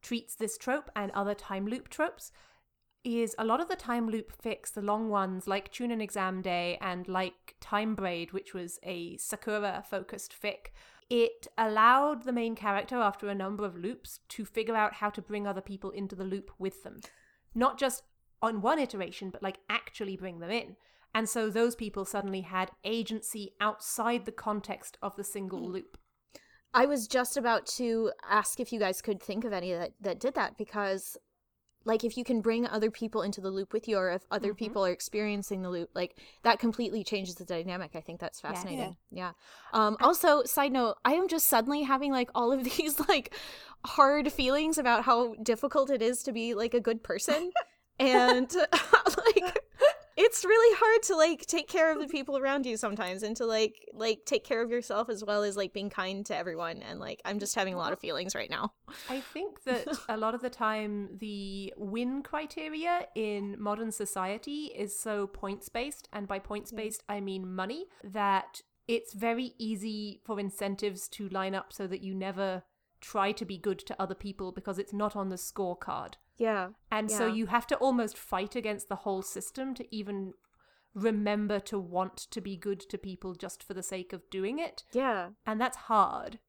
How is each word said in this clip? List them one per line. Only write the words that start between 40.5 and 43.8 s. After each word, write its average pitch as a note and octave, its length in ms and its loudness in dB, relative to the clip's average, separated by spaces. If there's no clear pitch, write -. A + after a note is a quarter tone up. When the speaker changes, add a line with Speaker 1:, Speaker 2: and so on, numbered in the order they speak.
Speaker 2:
note, B3 340 2
I C4+ 80 6
am F4+ 120 4
just E4 200 2
suddenly C#4 380 4
having, C4+ 280 2
like, B3+ 220 2
all A#3+ 180 4
of C4 120 2
<laughs> B3+ 120 -2
these, D#4 320 0
like, - 260 2